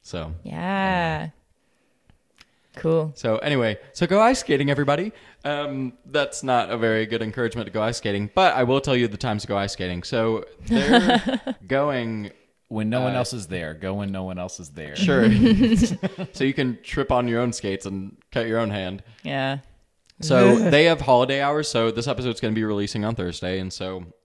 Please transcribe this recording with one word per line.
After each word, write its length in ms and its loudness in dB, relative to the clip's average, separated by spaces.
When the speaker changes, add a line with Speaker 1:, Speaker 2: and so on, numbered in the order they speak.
Speaker 1:
So 280 -10
Speaker 2:
Yeah. 840 -4
Cool. 400 0
Speaker 1:
So 220 0
anyway, 400 0
so 120 0
go 160 2
ice 180 4
skating, 300 0
everybody. 440 0
Um, 480 -4
that's 360 -2
not 260 2
a 80 -4
very 280 2
good 160 -4
encouragement 460 -4
to 40 -12
go 100 -2
ice 160 -2
skating, 380 -2
but 180 4
I 100 2
will 180 2
tell 160 0
you 100 2
the 100 -6
times 260 -4
to 40 -12
go 100 -2
ice 160 -2
skating. 300 -6
So 400 -2
they're 960 2
Speaker 2:
<laughs> 80 -20
Speaker 1:
going 640 -4
Speaker 3:
When 220 -4
no 120 0
one 140 -2
Speaker 1:
uh, 40 0
Speaker 3:
else 120 -4
is 160 -10
there. 280 -8
Go 180 -8
when 180 -6
no 140 -8
one 120 -8
else 220 -10
is 120 -16
there. 260 -14
Speaker 1:
Sure. 320 4
Speaker 2:
<laughs> 1040 4
Speaker 1:
So 100 -2
you 100 2
can 300 -2
trip 300 -4
on 160 0
your 100 0
own 140 0
skates 320 -6
and 320 -8
cut 160 -2
your 120 0
own 120 -2
hand. 320 -6
Speaker 2:
Yeah. 360 -4
Speaker 1:
So 340 6
Speaker 2:
<laughs> 140 2
Speaker 1:
they 160 8
have 160 4
holiday 400 4
hours, 280 0
so 220 2
this 160 -4
episode's 320 -4
gonna 140 -2
be 100 0
releasing 420 -2
on 100 -2
Thursday, 440 -4
and 120 -6
so 340 -10